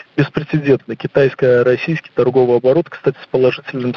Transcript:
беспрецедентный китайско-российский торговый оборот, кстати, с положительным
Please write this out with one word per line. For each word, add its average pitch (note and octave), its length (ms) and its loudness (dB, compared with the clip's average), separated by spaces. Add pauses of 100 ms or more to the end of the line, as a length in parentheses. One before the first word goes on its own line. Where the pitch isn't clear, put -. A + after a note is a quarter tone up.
(160)
беспрецедентный C#3+ 800 -2
китайско-российский B2+ 1200 0
торговый B2 440 2
оборот, C3 320 0
кстати, - 320 -6
с - 60 -20
положительным B2+ 680 -2